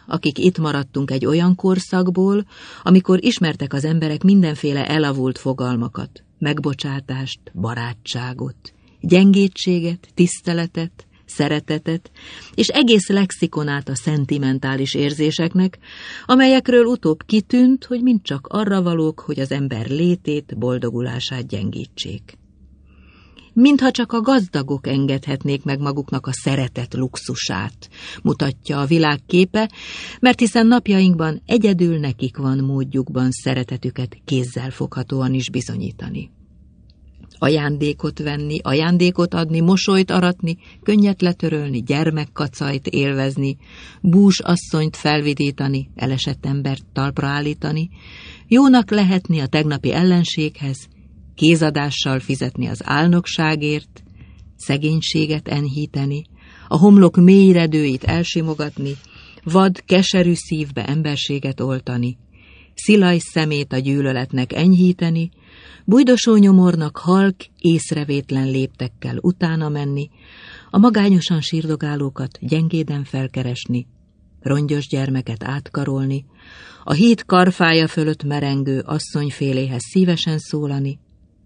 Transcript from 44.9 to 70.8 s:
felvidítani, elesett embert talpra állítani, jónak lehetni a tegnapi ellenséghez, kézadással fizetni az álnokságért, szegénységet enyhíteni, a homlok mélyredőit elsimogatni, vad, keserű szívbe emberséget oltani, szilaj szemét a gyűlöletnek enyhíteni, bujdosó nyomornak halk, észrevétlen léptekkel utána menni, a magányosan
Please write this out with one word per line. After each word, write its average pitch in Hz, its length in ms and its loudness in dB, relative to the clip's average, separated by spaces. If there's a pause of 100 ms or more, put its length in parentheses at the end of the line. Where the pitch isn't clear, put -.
felvidítani, 143 1000 -2
elesett 131 500 -4
embert 139 480 -4
talpra 139 340 -4
állítani, 151 640 -4 (580)
jónak 254 440 6
lehetni 185 480 2
a 135 80 -2
tegnapi 151 460 -2
ellenséghez, 160 920 0 (520)
kézadással 147 800 0
fizetni 127 480 -6
az - 160 -8
álnokságért, 156 1200 0 (520)
szegénységet 151 920 -2
enyhíteni, 143 760 -6 (440)
a 135 100 0
homlok 190 400 8
mélyredőit 170 840 6
elsimogatni, 156 880 -4 (520)
vad, 185 420 2
keserű 180 480 2
szívbe 151 520 -6
emberséget 143 720 -4
oltani, 123 580 -4 (560)
szilaj 185 440 4
szemét 151 560 -4
a 131 40 -2
gyűlöletnek 135 760 -2
enyhíteni, 175 760 2 (560)
bujdosó 240 500 4
nyomornak 180 640 6
halk, 190 380 2 (220)
észrevétlen 143 920 -2
léptekkel 131 680 -6
utána 160 480 -2
menni, 143 400 -6 (600)
a - 80 -2
magányosan 196 640 2